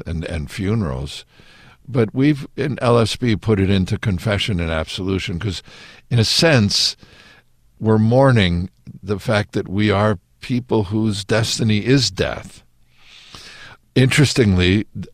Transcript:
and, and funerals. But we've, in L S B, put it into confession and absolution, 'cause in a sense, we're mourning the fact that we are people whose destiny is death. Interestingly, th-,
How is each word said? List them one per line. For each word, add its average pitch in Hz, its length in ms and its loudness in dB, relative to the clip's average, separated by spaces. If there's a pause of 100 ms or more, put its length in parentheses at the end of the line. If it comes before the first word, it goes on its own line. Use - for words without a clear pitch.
and, 82 200 -6
and 78 240 -8
funerals. 87 760 -6 (640)
But 117 260 -2
we've, 139 420 0
in 123 260 -4
L 120 180 2
S 113 160 0
B, 117 200 0
put 101 240 0
it 95 100 2
into 98 280 0
confession 101 640 -2
and 82 100 -2
absolution, 87 720 -4
'cause 101 240 -6 (460)
in 117 100 2
a 110 40 4
sense, 123 720 2 (840)
we're 110 180 2
mourning 110 720 4 (320)
the 95 180 -4
fact 104 340 -2
that 98 140 -4
we 104 220 0
are 101 300 2 (200)
people 120 460 -2
whose 104 400 -2
destiny 110 580 0
is 120 280 2
death. - 520 -6 (1300)
Interestingly, 107 960 4
th-, 98 200 -12